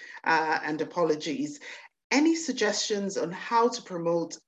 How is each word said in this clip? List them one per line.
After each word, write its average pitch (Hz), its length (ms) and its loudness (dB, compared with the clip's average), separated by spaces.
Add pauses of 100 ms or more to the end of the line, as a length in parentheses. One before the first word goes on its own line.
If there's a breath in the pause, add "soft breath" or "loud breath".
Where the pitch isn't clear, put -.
(240 loud breath)
uh, 160 400 2
and 151 180 -4
apologies. 151 800 -2 (520 loud breath)
Any 311 240 6
suggestions 208 840 -2
on 170 140 -2
how 233 380 2
to - 120 -6
promote 170 560 -2 (100)